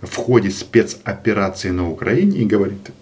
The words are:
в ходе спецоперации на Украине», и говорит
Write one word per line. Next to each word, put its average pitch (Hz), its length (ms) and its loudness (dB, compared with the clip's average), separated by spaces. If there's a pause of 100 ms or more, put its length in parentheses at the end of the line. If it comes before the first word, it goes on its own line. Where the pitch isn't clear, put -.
в - 140 -12
ходе 113 340 2
спецоперации 101 1200 -2
на 90 180 -2
Украине», 127 500 0
и 113 60 2
говорит 104 460 0 (100)